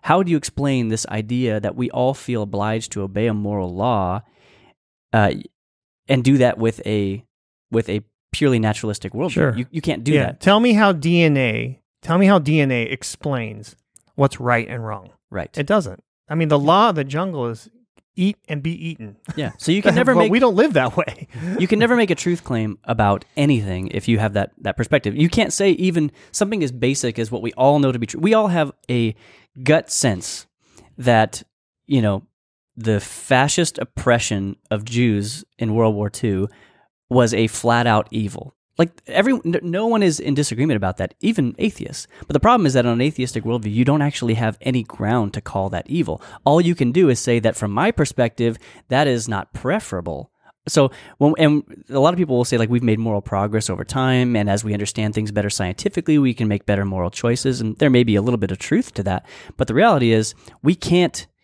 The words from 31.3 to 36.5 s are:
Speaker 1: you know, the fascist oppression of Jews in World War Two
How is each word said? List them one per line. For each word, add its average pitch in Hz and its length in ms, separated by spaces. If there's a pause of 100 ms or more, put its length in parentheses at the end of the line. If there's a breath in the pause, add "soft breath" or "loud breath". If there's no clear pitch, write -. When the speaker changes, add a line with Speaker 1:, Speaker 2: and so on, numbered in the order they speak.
Speaker 1:
you 139 160
know, 101 220 (520)
the 110 240
fascist - 800
oppression 110 800 (160)
of 107 140
Jews 113 580 (140)
in 110 180
World 113 200
War 104 140
Two 101 380 (640 soft breath)